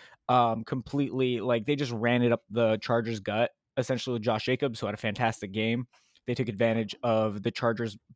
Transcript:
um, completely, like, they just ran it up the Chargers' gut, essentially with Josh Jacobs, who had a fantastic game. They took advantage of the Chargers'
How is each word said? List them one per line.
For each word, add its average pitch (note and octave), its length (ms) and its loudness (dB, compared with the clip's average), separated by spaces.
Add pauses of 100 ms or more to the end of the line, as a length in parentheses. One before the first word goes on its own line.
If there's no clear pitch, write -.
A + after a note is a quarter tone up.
(280)
um, A#2 380 2
completely, C3 760 -2
like, A#2 260 0
they C#3+ 100 0
just C3+ 180 -2
ran A#2+ 280 2
it A#2+ 120 6
up - 160 -2
the A2 280 2
Chargers' A#2 440 0
gut, G#2+ 300 0 (260)
essentially B2+ 360 -2
with A2+ 100 -4
Josh A2 220 0
Jacobs, B2+ 340 -2
who G#2+ 80 -4
had G#2 80 -4
a - 20 -10
fantastic A2 560 -2
game. A2+ 340 -2 (400)
They B2 60 0
took A#2 160 -2
advantage A2+ 540 0
of A2 400 0
the A#2 80 0
Chargers' A#2 460 -2 (180)